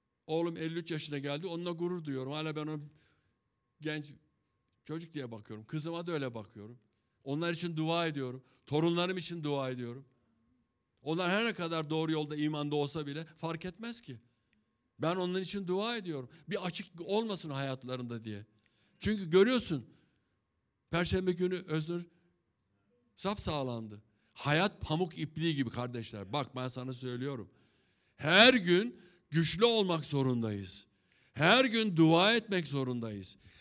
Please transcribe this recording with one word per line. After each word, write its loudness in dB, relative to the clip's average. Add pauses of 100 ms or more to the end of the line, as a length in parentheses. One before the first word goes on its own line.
(280)
Oğlum -2
elli -6
üç -8
yaşına -4
geldi. -6
Onunla -6
gurur -4
duyuyorum. -6
Hala -4
ben -6
onu -8 (920)
genç -6 (720)
çocuk -10
diye -8
bakıyorum. -14
Kızıma -6
da -4
öyle -2
bakıyorum. -14 (440)
Onlar -2
için -4
dua 0
ediyorum. -6 (220)
Torunlarım 2
için -6
dua -2
ediyorum. -8 (960)
Onlar 0
her 4
ne 0
kadar -2
doğru 0
yolda, -2
imanda -2
olsa -2
bile -8
fark -8
etmez -8
ki. -14 (800)
Ben 0
onun -2
için -4
dua -2
ediyorum. -8 (200)
Bir -4
açık -6
olmasın -2
hayatlarında -6
diye. -10 (540)
Çünkü -2
görüyorsun, 4 (1000)
Perşembe 2
günü 0
Öznur -4 (1080)
sapsağlamdı. -4 (320)
Hayat 4
pamuk -2
ipliği -2
gibi 0
kardeşler. -8
Bak -4
ben -4
sana -8
söylüyorum. -8 (640)
Her 10
gün 4 (280)
güçlü 2
olmak 2
zorundayız. -2 (460)
Her 6
gün 2
dua 8
etmek 0
zorundayız. -6 (240)